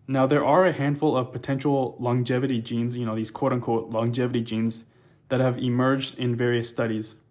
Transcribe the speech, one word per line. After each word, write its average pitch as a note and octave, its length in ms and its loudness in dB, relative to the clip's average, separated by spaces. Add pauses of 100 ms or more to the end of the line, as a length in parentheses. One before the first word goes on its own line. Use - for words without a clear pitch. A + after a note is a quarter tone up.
(120)
Now, C3+ 160 4
there C#3+ 160 4
are E3 220 6
a E3+ 80 4
handful C#3+ 420 0
of B2+ 160 0
potential C3+ 680 -2
longevity B2 640 0
genes, A#2+ 380 -2
you A#2+ 80 -4
know, A2 100 -2
these A2 160 -4
quote-unquote B2 600 -2
longevity A#2+ 500 0
genes A2+ 420 -2 (460)
that B2+ 100 0
have B2+ 180 2
emerged B2+ 640 0
in A#2+ 160 -2
various A#2+ 320 0
studies. A2 480 -4 (160)